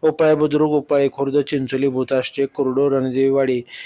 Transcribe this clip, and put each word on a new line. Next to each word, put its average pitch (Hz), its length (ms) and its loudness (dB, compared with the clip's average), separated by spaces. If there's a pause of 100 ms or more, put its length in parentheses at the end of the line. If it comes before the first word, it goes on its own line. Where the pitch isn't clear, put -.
उपळे 156 340 4
बुद्रुक, 151 360 2
उपळे 143 420 2
खुर्द, 139 240 -2
चिंचोली, 135 500 -2
भूताष्टे, 131 580 -2
कुर्डो, 135 440 -2
रणदेवीवाडी 131 720 0 (240)